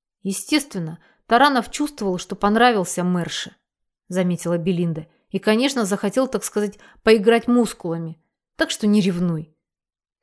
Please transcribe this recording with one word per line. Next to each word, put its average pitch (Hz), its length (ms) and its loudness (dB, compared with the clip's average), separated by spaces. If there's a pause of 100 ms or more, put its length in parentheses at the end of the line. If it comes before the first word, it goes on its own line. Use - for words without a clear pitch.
(240)
«Естественно, 190 760 -4 (280)
Таранов 254 420 4
чувствовал, 208 480 -4
что - 180 -8
понравился 208 680 2
Мэрше», 180 520 -4 (520)
заметила 180 500 -2
Белинда, 165 500 -2 (220)
«и, - 80 -4
конечно, 240 480 0
захотел, 208 420 -2
так 226 160 -4
сказать, 208 360 -4 (240)
поиграть 226 440 4
мускулами. 170 720 -2 (360)
Так 320 160 0
что - 160 -2
не 208 140 4
ревнуй». 175 520 -2 (680)